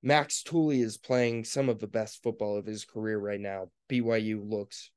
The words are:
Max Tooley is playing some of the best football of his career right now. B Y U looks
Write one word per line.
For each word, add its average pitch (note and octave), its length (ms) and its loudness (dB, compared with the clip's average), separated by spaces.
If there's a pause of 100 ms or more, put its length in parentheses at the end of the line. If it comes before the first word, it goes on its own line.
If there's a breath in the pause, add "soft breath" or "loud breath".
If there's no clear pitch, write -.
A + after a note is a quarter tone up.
Max C#3+ 380 4
Tooley D#3 400 2
is A2 160 0
playing A#2+ 460 2
some C3+ 260 0
of A2 80 2
the A2 80 -6
best G#2+ 380 -4
football G#2+ 340 -2
of G2+ 80 -4
his G#2+ 200 -8
career G#2+ 340 -4
right G2+ 200 -4
now. G2 300 -6 (180)
B B2+ 140 2
Y A#2 160 2
U G#2+ 260 -2
looks G#2 540 -6